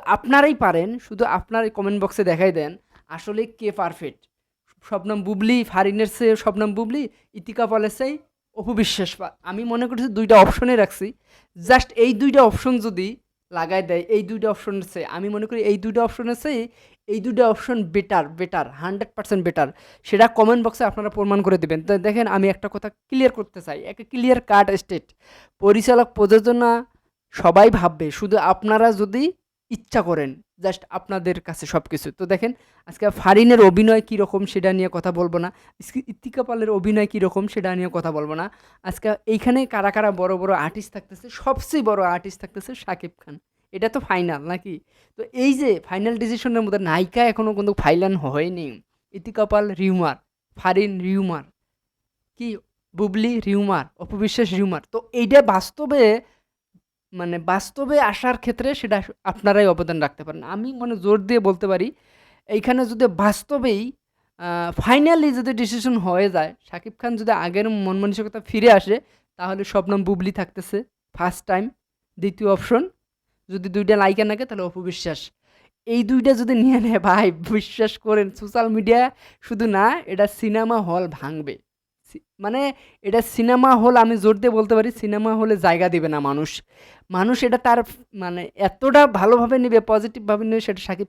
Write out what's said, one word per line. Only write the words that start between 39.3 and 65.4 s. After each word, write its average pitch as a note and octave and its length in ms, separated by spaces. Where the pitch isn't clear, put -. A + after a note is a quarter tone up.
কারা G3+ 240
কারা G#3 200
বড় F#3 260
বড় F#3+ 180
আর্টিস্ট D#3+ 380
থাকতেছে, G#3 380
সবচেয়ে C4+ 520
বড় G#3 220
আর্টিস্ট F3 360
থাকতেছে G3 340
শাকিব F3+ 360
খান, D#3 140
এটা G3 160
তো B3+ 120
ফাইনাল F3 420
নাকি? F3 380
তো A3 60
এই C4 220
যে B3 260
ফাইনাল G#3 380
ডিসিশনের A#3 440
মধ্যে G3+ 160
নায়িকা F#3 460
এখনও A3 300
কিন্তু G3+ 200
ফাইনাল F3+ 400
হয়নি। D3 640
ইতিকা G#3 340
পাল G#3 280
রিউমার, F3+ 420
ফারিন F#3+ 440
রিউমার, F#3 420
কি A#3 180
বুবলি G#3+ 440
রিউমার, G3 440
অপু F3+ 180
বিশ্বাস G3+ 380
রিউমার। F#3 260
তো - 200
এইটা B3 300
বাস্তবে, A3+ 800
মানে F3 260
বাস্তবে G3+ 640
আসার B3 360
ক্ষেত্রে B3 380
সেটা G3+ 280
আপনারাই G3+ 420
অবদান E3 340
রাখতে D3 240
পারেন। D#3 180
আমি G#3+ 300
মানে A#3+ 240
জোর G3 300
দিয়ে A#3 140
বলতে G3 260
পারি, F#3+ 260
এইখানে B3 400
যদি A3+ 200
বাস্তবেই, G#3+ 840
আহ, F3 420
finally D4 520
যদি B3 200